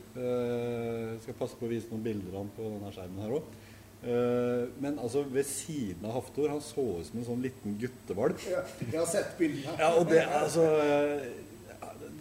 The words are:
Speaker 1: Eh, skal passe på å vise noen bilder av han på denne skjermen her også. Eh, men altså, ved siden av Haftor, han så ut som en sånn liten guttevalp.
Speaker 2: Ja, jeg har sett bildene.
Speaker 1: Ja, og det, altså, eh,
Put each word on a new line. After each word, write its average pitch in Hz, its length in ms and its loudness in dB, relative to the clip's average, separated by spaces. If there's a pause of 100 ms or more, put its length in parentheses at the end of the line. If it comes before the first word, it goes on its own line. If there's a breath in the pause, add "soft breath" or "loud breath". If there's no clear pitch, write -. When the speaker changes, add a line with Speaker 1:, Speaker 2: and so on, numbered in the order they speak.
(160)
Speaker 1:
Eh, 120 920 -2 (100)
skal 117 160 -10
passe 117 240 -4
på 120 80 -4
å 117 40 0
vise 113 180 -4
noen 110 140 -4
bilder 101 280 -4
av 95 80 -6
han 101 120 -6
på 110 200 -6
denne 101 200 -8
skjermen 95 280 -10
her 107 160 -2
også. - 280 -8 (420 loud breath)
Eh, 123 560 2 (180)
men 143 220 -2
altså, 123 260 0
ved 135 160 2
siden 104 640 -6
av 113 80 -2
Haftor, 135 320 0
han 147 160 -2
så - 240 -2
ut 85 160 -2
som 113 160 -6
en 120 60 -6
sånn 120 180 -2
liten 107 320 -4
guttevalp. 120 720 -2
Speaker 2:
Ja, 180 140 -2 (160)
jeg 123 180 -4
har 165 140 0
sett - 260 0
bildene. 147 400 0
Speaker 1:
Ja, 156 160 6
og 170 160 8
det, 160 160 10
altså, 156 400 4 (160)
eh, 143 1040 0 (360)